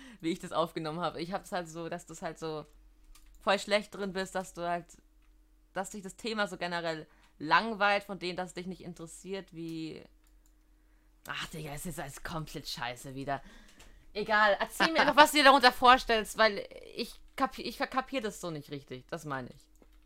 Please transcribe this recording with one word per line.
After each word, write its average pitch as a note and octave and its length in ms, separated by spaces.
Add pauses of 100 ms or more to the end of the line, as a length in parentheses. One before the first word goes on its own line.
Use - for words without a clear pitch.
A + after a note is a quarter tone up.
(200)
wie D#3+ 100
ich F#3 80
das - 140
aufgenommen D#3+ 480
habe. D#3 200
Ich E3+ 120
hab's F3+ 200
halt F3+ 160
so, E3 200
dass F3 180
du's E3 160
halt D#3+ 160
so D#3 280 (760)
voll G3 180
schlecht G3+ 360
drin G3 180
bist, F#3 220
dass F#3 200
du E3+ 140
halt, F3 180 (880)
dass F#3+ 180
dich G#3 120
das F#3 140
Thema G#3+ 300
so F#3 100
generell E3 500 (320)
langweilt, G3+ 680
von G3 140
denen, F3 180
dass F3+ 140
es - 40
dich F#3 120
nicht F3+ 160
interessiert, F3+ 720
wie D#3+ 480 (1300)
Ach, C#3+ 200
Digga, D#3 260
es D3 120
ist F3 140
alles C#3 220
komplett D#3 460
scheiße B2 460
wieder. C#3 280 (720)
Egal, G#3 440
erzähl A3 340
mir D#4+ 80
einfach, C4+ 160
was D4 160
du D4+ 60
dir D4 60
darunter C4 260
vorstellst, A#3+ 680
weil G#3+ 280 (300)
ich - 160 (240)
kapi-, C4 260
ich - 140
verkapier C4 440
das G#3 200
so F3 100
nicht D3 200
richtig, C3+ 380
das E3 160
meine C3+ 260
ich. - 160 (400)